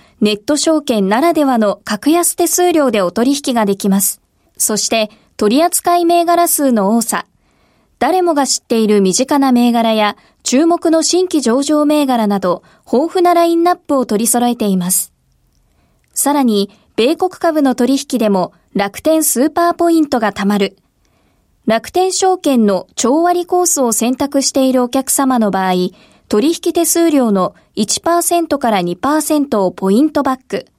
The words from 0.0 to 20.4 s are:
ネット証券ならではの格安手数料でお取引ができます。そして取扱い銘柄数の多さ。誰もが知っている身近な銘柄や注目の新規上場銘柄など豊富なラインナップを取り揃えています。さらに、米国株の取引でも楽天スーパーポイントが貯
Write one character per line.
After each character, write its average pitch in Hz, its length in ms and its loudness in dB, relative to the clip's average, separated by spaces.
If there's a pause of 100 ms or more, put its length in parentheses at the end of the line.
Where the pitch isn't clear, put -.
ネ 208 120 2
ッ 208 120 -6
ト 294 140 -2
証 311 240 0
券 220 260 -2
な 214 140 0
ら 339 100 2
で 320 140 0
は 254 120 0
の 208 280 0
格 214 240 -4
安 339 260 0
手 349 120 0
数 359 260 0
料 285 180 2
で 214 100 0
お 175 100 -2
取 240 220 0
引 277 200 -4
が 226 120 0
で 196 120 -2
き 208 100 -4
ま 196 140 2
す。 - 180 -4 (380)
そ - 180 -4
し - 140 -4
て 220 200 -2 (260)
取 214 280 2
扱 349 340 0
い 349 80 0
銘 339 200 2
柄 339 220 2
数 285 240 0
の 208 240 2
多 233 60 2
さ。 - 240 -6 (720)
誰 339 220 0
も 349 120 0
が 285 120 0
知 - 160 -4
っ - 40 -20
て 233 140 0
い 220 80 2
る 208 140 4
身 185 120 2
近 277 260 0
な 269 120 2
銘 240 200 2
柄 226 220 0
や 208 220 0 (280)
注 277 220 2
目 339 260 0
の 320 120 2
新 359 220 0
規 330 160 -2
上 254 220 0
場 302 220 0
銘 294 200 2
柄 240 220 0
な 202 120 0
ど 185 240 -2 (220)
豊 285 300 -2
富 370 80 2
な 349 100 4
ラ 339 120 2
イ 339 100 0
ン 330 80 0
ナ 359 100 2
ッ - 40 0
プ 302 180 -4
を 254 100 0
取 220 180 -2
り 226 40 -2
揃 240 200 0
え 240 80 -2
て 240 100 -4
い 190 120 0
ま 180 140 -2
す。 - 200 -6 (1000)
さ 285 200 -2
ら 285 100 0
に、 202 260 0 (260)
米 254 200 2
国 359 160 -2
株 311 320 -2
の 262 100 2
取 247 220 0
引 269 240 -4
で 220 100 0
も 185 240 0 (200)
楽 196 280 -4
天 320 220 2
ス 240 200 0
ー 311 60 2
パ 339 220 0
ー - 20 -2
ポ 339 160 0
イ 330 100 2
ン 302 80 0
ト 277 120 -2
が 214 120 -2
貯 196 140 -6